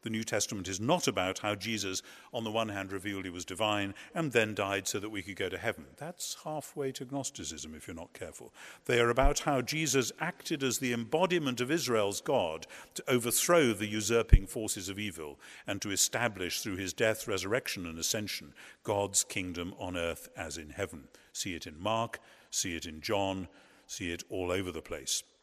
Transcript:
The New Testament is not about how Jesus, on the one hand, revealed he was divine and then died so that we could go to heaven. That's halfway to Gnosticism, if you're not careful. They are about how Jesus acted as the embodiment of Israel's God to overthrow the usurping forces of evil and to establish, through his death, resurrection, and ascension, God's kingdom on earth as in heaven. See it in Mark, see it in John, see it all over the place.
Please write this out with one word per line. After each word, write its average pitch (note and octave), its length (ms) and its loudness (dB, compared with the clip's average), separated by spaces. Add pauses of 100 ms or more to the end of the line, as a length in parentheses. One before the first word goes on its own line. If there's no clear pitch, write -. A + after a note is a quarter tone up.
The A2+ 60 -4
New A2 120 -2
Testament G#2 440 -2
is F#2 120 -4
not D3+ 280 2
about F#2+ 320 2
how G#2 160 0
Jesus, G2 480 -4 (280)
on A#2 120 -4
the A2 80 -4
one A2 180 0
hand, G2 220 -4
revealed G2 340 -6
he F#2 60 -6
was F2 120 -8
divine G2+ 520 0 (180)
and E3 180 -2
then A2 220 4
died G2 340 0
so G#2 120 -2
that G#2 100 -8
we G#2 140 -6
could G2 120 -10
go F#2 140 -2
to F2+ 80 -4
heaven. F#2 280 -4 (120)
That's - 460 -10
halfway D3 480 -6
to C3+ 140 -8
Gnosticism, E2 680 -8
if D2+ 140 -14
you're F2 80 -8
not E2 180 -12
careful. - 400 -12 (320)
They B2 140 6
are A#2 100 8
about C3 300 8
how C#3+ 220 2
Jesus C3+ 580 2
acted D#3+ 420 -4
as B2+ 160 2
the B2+ 160 0
embodiment C#3+ 680 2
of B2 120 2
Israel's A2+ 500 2
God F2+ 460 2 (260)
to - 140 -10
overthrow B2 680 6
the G#2 140 -2
usurping G#2+ 580 8
forces G#2 440 -4
of G2 100 -6
evil E2+ 400 -6 (260)
and G2+ 160 -4
to G#2 80 -4
establish, G2 720 0
through G2 140 -4
his F#2 180 -4
death, A2 340 2
resurrection, G2 600 -2
and E2 100 -8
ascension, E2 560 -4 (300)
God's G2+ 400 2
kingdom F2+ 560 -4
on F2+ 180 -4
earth E2+ 400 -2
as D#2+ 180 -8
in D#2 140 -12
heaven. E2 380 -6 (260)
See F#2+ 220 -6
it D#2+ 100 -10
in D#2 160 -14
Mark, A2+ 380 -2 (320)
see F2 240 -2
it D#2 100 -6
in D#2 160 -10
John, F#2+ 460 0 (400)
see F2+ 240 -6
it E2+ 180 -4
all F2+ 220 -2
over F#2 200 0
the D#2+ 120 -8
place. - 400 -4 (200)